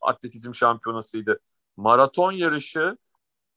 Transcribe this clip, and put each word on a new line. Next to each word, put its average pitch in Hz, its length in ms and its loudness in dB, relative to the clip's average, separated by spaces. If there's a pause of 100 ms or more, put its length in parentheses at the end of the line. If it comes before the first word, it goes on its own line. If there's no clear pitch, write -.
atletizm 120 520 -4
şampiyonasıydı? 113 840 -2 (380)
Maraton 135 540 4
yarışı, 165 680 -2 (600)